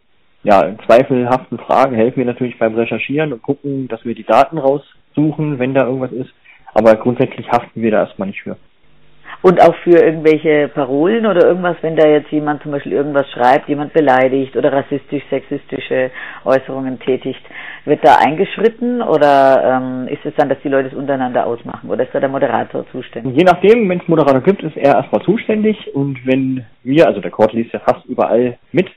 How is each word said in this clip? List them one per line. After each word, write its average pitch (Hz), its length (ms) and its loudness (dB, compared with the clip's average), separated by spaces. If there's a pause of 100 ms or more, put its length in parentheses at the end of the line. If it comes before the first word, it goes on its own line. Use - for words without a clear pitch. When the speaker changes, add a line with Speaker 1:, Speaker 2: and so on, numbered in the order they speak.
(440)
Speaker 1:
ja, 98 180 4
in 95 240 -4
zweifelhaften 123 720 2
Fragen, 127 380 0
helfen 120 220 0
wir 123 80 0
natürlich 120 320 -6
beim 113 180 0
Recherchieren 135 560 -4
und 113 100 -12
gucken, 135 460 -6
dass 113 160 -10
wir 117 100 -6
die 107 100 -18
Daten 139 340 2
raussuchen, 147 1000 -4
wenn 131 160 -2
da 131 120 2
irgendwas 127 260 -6
ist. 127 180 -10 (440)
Aber 110 220 6
grundsätzlich 123 540 -4
haften 120 320 -4
wir 113 80 0
da 104 140 2
erstmal 98 240 -10
nicht - 140 -14
für. 98 140 -12 (880)
Speaker 2:
Und 180 160 4
auch 170 220 6
für 175 160 4
irgendwelche 156 680 2
Parolen 156 580 -2
oder 180 180 4
irgendwas, 180 360 0
wenn 160 160 -4
da 156 100 4
jetzt 151 240 2
jemand 147 320 -4
zum 151 80 -10
Beispiel 143 220 -6
irgendwas 139 400 -2
schreibt, 127 360 0
jemand 147 240 -6
beleidigt 131 640 2
oder 131 160 0
rassistisch, 135 580 -6
sexistische 135 840 -6 (320)
Äußerungen 131 560 -2
tätigt, 127 400 -6 (440)
wird 147 220 -2
da 139 180 8
eingeschritten 226 800 -2
oder, 139 640 4
ähm, 127 420 -2
ist - 180 -10
es - 120 -8
dann, 143 120 0
dass 135 140 -4
die 151 60 -6
Leute 135 220 0
es - 40 -16
untereinander 131 500 -4
ausmachen - 460 -8
oder 113 140 -2
ist - 100 -14
da 143 60 -2
der 139 80 -2
Moderator 123 640 -4
zuständig? 123 440 -10
Speaker 1:
Je 160 80 4
nachdem, 190 440 4
wenn's 180 180 -4
Moderator 139 360 2
gibt, 196 200 0
ist - 140 -8
er 139 180 2
erstmal - 280 -2
zuständig 214 720 -2
und 139 320 -4
wenn 131 400 -2 (200)
wir, 139 240 4
also 104 120 -2
der 90 120 -8
Court 107 200 2
liest 117 200 -4
ja 107 80 -8
fast - 260 -2
überall 120 520 0 (120)
mit, 160 260 0